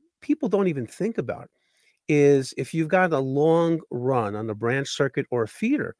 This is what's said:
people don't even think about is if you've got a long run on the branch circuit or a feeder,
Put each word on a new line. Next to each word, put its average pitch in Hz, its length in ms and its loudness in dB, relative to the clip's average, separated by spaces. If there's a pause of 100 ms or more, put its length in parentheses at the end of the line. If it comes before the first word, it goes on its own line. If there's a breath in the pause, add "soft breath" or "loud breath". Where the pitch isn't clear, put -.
(220)
people 269 280 -2
don't 196 180 2
even 139 200 -2
think - 300 -6
about 113 320 -8 (580)
is 143 500 4
if 135 160 -6
you've 160 140 -2
got 185 260 2
a 139 60 2
long 160 640 2 (100)
run 120 440 0
on 110 120 -6
the 107 80 -6
branch 123 340 -2
circuit 139 420 -2
or 120 120 0
a 107 40 -2
feeder, 220 520 -4